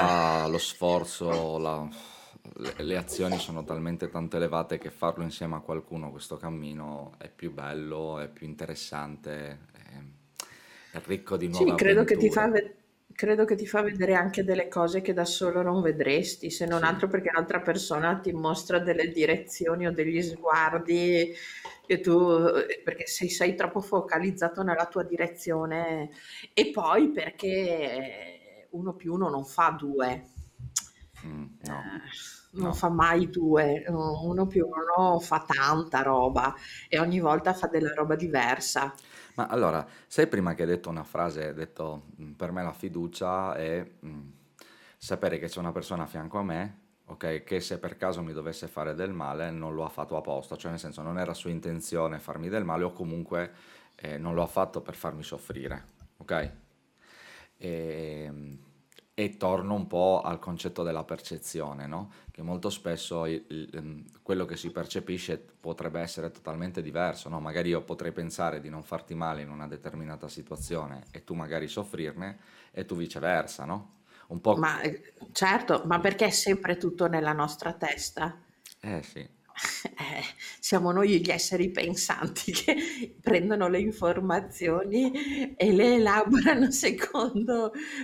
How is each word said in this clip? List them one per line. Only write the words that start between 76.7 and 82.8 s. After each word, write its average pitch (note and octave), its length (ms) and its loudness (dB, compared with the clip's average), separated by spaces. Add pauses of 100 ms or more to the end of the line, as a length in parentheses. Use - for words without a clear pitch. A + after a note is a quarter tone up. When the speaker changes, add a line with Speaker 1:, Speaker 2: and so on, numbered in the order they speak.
Speaker 1:
tutto F3 300 2
nella D#3 260 2
nostra D3+ 400 -2
testa? D#3 640 -4 (460)
Speaker 2:
Eh, F#2+ 200 -6
sì. C#2+ 240 -16 (260)
Speaker 1:
<laughs> - 460 -6
Eh, C#3+ 240 -8 (360)
siamo F3+ 320 2
noi G3 300 6
gli F3 80 -2
esseri F3 420 0
pensanti - 800 -2
<laughs> - 20 -2
che D4+ 680 -2